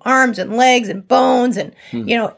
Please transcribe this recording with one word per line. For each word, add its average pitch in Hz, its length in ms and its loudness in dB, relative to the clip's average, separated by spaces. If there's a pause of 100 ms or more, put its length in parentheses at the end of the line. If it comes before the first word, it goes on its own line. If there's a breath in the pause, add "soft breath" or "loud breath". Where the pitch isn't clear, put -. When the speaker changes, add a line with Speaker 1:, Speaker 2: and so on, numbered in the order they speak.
Speaker 1:
arms 254 360 0
and 196 180 -6
legs 247 320 2
and 190 200 -10
bones 254 480 2
and, - 160 -8 (180 loud breath)
Speaker 2:
Hmm. 233 180 -8
Speaker 1:
you 233 80 0
know, - 220 -4